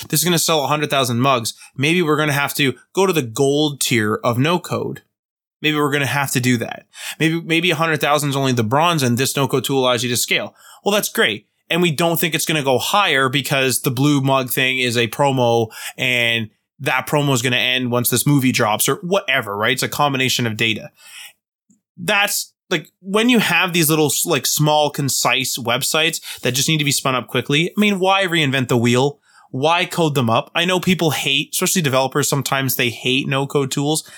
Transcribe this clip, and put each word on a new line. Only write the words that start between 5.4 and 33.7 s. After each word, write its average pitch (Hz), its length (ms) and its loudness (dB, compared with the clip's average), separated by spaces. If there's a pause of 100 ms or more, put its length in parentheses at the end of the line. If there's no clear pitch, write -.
Maybe 151 160 0
we're 147 140 2
gonna 139 160 0
have 135 240 -2
to 139 80 0
do 123 180 2
that. - 300 -8 (320)
Maybe, 160 220 0
maybe 165 300 0
a 160 40 0
hundred 156 240 0
thousand 147 300 0
is 135 80 -2
only 135 160 2
the 120 100 0
bronze 147 400 2
and 120 140 2
this 135 180 -2
no 139 140 2
code 135 160 0
tool 139 160 0
allows 123 200 2
you 120 80 -4
to 120 80 -2
scale. 120 380 -2 (280)
Well, 202 100 0
that's 202 160 0
great. 165 360 -2 (260)
And 170 120 2
we 175 80 2
don't 170 280 0
think 165 140 0
it's 156 140 -2
gonna 156 160 0
go 131 160 2
higher 156 500 2
because 131 520 -2
the 143 100 -2
blue 143 280 2
mug 135 300 0
thing 131 300 0
is 120 180 0
a 117 100 2
promo 120 600 0 (260)
and 117 540 0 (300)
that 139 260 -2
promo 143 300 0
is 117 80 -2
gonna 123 140 0
end 127 340 0
once 120 180 0
this 123 160 0
movie 139 260 4
drops 110 380 0
or 139 140 0
whatever, 135 520 -2
right? 107 180 0
It's 131 100 -2
a 123 60 -4
combination 131 580 0
of 107 100 -4
data. 107 340 -2 (1040)
That's, 202 580 -2 (180)
like, 165 180 -4 (100)
when 202 300 2
you 247 80 6
have 175 360 2
these 165 180 2
little, 156 200 2 (140)
like, 151 220 0
small, 151 420 2
concise 131 720 -2
websites 139 800 -2
that 127 120 0
just 135 140 -2
need 160 120 0
to 147 60 -2
be 143 60 0
spun 135 220 -2
up 120 140 -2
quickly, 147 420 -2
I - 100 -4
mean, 208 200 2
why 190 260 2
reinvent 139 440 0
the 127 80 2
wheel? 123 420 2 (320)
Why 160 340 0
code 165 280 0
them 127 160 2
up? 120 240 0
I 170 120 0
know 185 140 0
people 175 300 2
hate, 139 440 -2
especially 185 280 0
developers, 135 480 0
sometimes 135 460 -2
they 123 140 0
hate 127 380 -4
no-code 135 440 -2